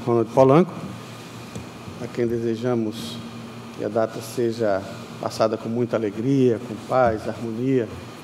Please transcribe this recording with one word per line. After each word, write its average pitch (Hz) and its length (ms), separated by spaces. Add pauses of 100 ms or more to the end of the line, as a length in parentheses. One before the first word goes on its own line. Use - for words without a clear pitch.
Ronald 117 300
Polanco, 135 380 (1300)
a - 20
quem 120 200
desejamos 113 880 (600)
que 117 80
a - 20
data 113 320
seja 113 640 (360)
passada 113 380
com 113 140
muita 120 260
alegria, 113 720
com 110 60 (120)
paz, 117 400
harmonia, 113 640 (360)